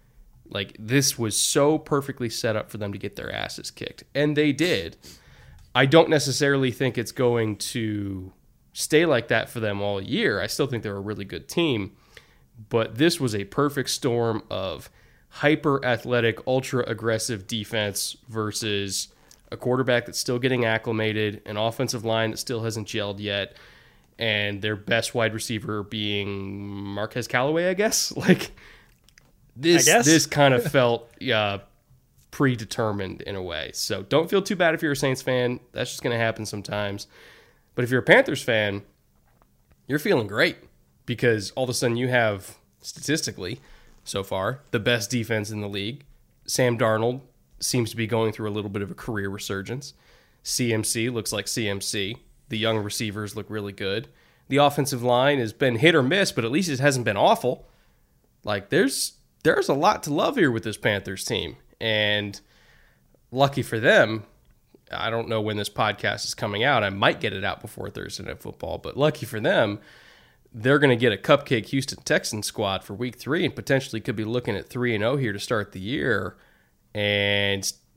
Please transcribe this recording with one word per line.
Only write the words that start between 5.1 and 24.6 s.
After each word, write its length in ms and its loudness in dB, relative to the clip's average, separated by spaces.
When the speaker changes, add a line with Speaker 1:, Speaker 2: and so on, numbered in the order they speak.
Speaker 1:
I 100 6
don't 240 8
necessarily 640 2
think 240 0
it's 160 -4
going 440 2
to 760 -6
stay 320 2
like 240 2
that 220 0
for 100 -8
them 220 -2
all 180 0
year. 400 0
I 60 -2
still 220 -2
think 160 -4
they're 120 -6
a 40 -8
really 260 -6
good 220 -12
team. 480 -2
But 240 0
this 260 2
was 140 -2
a 100 -4
perfect 460 -2
storm 600 0
of 380 -6
hyper-athletic, 1160 2
ultra-aggressive 1000 -2
defense 680 -4
versus 800 -4
a 40 -10
quarterback 500 2
that's 120 -10
still 200 -2
getting 260 0
acclimated, 800 0
an 120 -8
offensive 480 -2
line 260 0
that 80 -8
still 260 -6
hasn't 240 -4
gelled 320 -4
yet, 340 -4
and 440 0